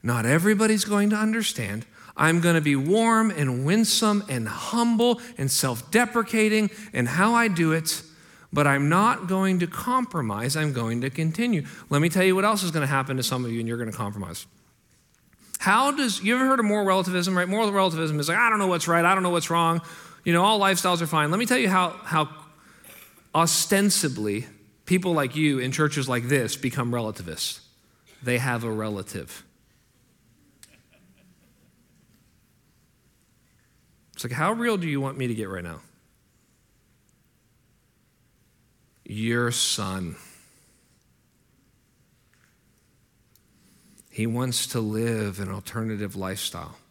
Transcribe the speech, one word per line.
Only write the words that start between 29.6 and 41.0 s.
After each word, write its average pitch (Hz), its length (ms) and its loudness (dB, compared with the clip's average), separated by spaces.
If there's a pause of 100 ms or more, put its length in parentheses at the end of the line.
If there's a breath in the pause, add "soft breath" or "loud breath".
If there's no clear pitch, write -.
It's - 100 -14
like, 123 80 -6
"How 151 200 -2
real 233 240 -2
do 175 120 -4
you 143 120 -2
want 135 180 -6
me 131 80 -4
to 117 80 -2
get 107 140 -6
right 92 160 -10
now?" 85 160 -12 (3250)
Your 117 460 -2
son. 95 680 -4 (4000 loud breath)